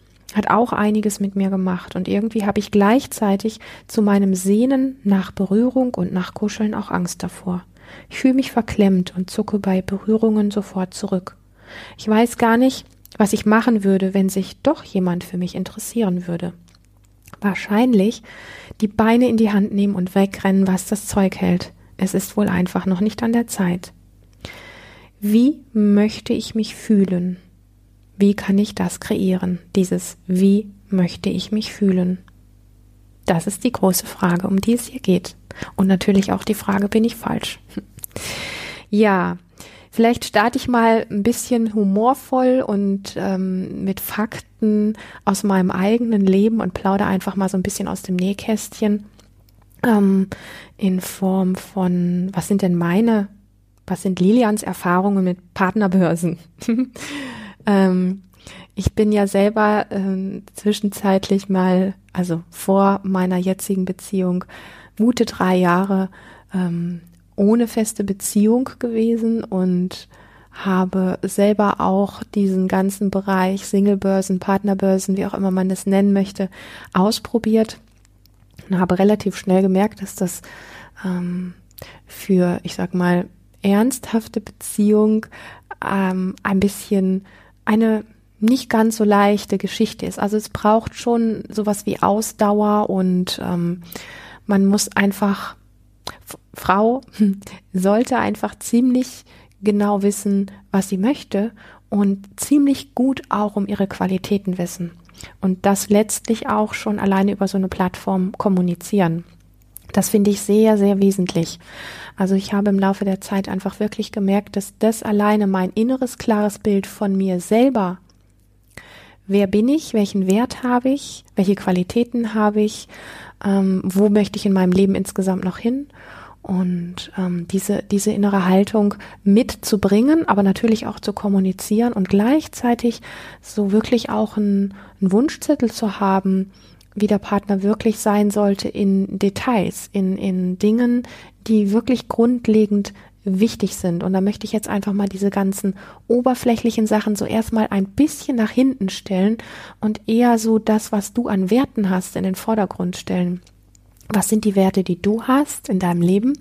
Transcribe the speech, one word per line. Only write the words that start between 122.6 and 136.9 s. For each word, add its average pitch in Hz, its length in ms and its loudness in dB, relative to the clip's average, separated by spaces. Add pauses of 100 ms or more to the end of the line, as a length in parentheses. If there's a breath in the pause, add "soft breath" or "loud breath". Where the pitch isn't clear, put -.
ich, - 260 -2 (580 loud breath)
ähm, 190 380 2
wo 196 260 2
möchte 202 280 2
ich - 80 -6
in 196 80 2
meinem 185 180 4
Leben 190 240 4
insgesamt 190 480 -2
noch 185 140 -4
hin? 269 300 -4 (540 loud breath)
Und, 180 760 -4
ähm, 175 320 -4
diese, 196 340 -2
diese 202 280 -2
innere 202 340 0
Haltung 202 500 2 (280 loud breath)
mitzubringen, 214 1080 4
aber 202 140 4
natürlich 214 440 2
auch 208 120 -10
zu - 120 -6
kommunizieren 196 800 0
und 185 160 -2
gleichzeitig 240 920 0 (400 loud breath)
so 202 320 -2
wirklich 220 360 0
auch 214 280 -2
einen, 202 360 0 (280 loud breath)
einen 190 100 2
Wunschzettel 254 580 0
zu 208 300 -6
haben, 190 520 0 (440 soft breath)